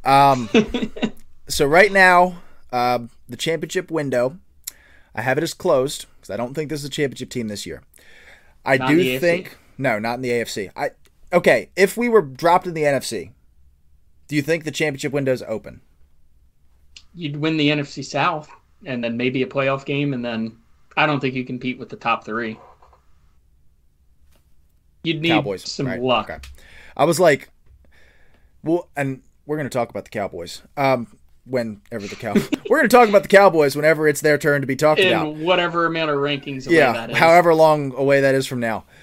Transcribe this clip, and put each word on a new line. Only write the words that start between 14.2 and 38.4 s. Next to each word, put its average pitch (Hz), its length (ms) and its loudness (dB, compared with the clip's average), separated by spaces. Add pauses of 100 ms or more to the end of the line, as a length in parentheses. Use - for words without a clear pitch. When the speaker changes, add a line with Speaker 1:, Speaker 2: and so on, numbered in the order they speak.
Speaker 1:
do 147 80 -4
you 151 40 0
think 156 240 -2
the 156 60 -6
championship 143 420 -4
window's 131 300 -2
open? 95 400 -10 (1300)
Speaker 2:
You'd 147 220 -10
win 156 220 -2
the 147 120 4
N 151 100 0
F 143 80 -8
C - 140 -12
South, 151 460 -4 (380)
and 123 160 -6
then 117 140 -4
maybe 127 260 -2
a 123 40 -4
playoff 135 380 -4
game, 143 300 -4
and 120 100 -8
then 113 320 -6 (400)
I 147 100 2
don't 151 120 0
think 135 160 -4
you 127 100 -4
compete 127 340 -8
with 123 100 -16
the - 80 -16
top 117 280 -4
three. 110 320 -8 (2500)
You'd 156 180 -4
need 165 100 0
Speaker 1:
Cowboys, 120 400 -2
Speaker 2:
some 139 160 -6
Speaker 1:
right, 120 140 -6
Speaker 2:
luck. 120 300 0
Speaker 1:
okay. 82 100 -12 (560)
I - 80 2
was 156 140 2
like, 165 320 4 (1120)
well, 170 340 -2
and 135 260 -6 (240)
we're 147 100 -4
gonna 147 140 -6
talk 117 200 -2
about 101 140 -10
the - 60 -20
Cowboys. 92 520 -8 (140)
Um, 131 400 0 (300)
whenever 113 600 -8
the 101 100 -12
Cow-, 104 180 -8 (180)
<laughs> - 160 -8
we're - 100 4
gonna 285 100 4
talk 240 200 8
about 202 140 4
the - 60 -12
Cowboys 165 460 6
whenever 156 320 2
it's 147 140 0
their 151 180 2
turn 143 220 0
to 135 60 -6
be 131 100 -2
talked 156 240 2
Speaker 2:
In 185 80 4
Speaker 1:
about. 156 280 -2
Speaker 2:
whatever 170 500 0
amount 165 240 -2
of 143 80 0
rankings 139 480 -6
away 165 100 4
Speaker 1:
Yeah, 139 160 6
Speaker 2:
that 117 180 -6
is. 127 60 -4
Speaker 1:
however 165 380 6
long 151 400 4
away 139 260 2
that 135 140 2
is 135 120 -2